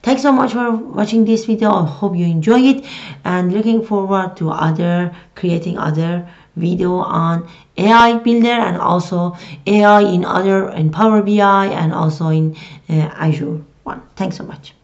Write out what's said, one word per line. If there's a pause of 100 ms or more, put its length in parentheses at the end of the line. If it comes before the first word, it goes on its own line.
Thanks
so
much
for
watching
this
video.
I
hope
you
enjoy
it, (400)
and
looking
forward
to
other, (200)
creating
other (300)
video
on (300)
A
I
Builder
and
also (300)
A
I
in
other,
in
Power
B
I
and
also
in, (320)
uh, (220)
Azure (240)
one. (160)
Thanks
so
much. (120)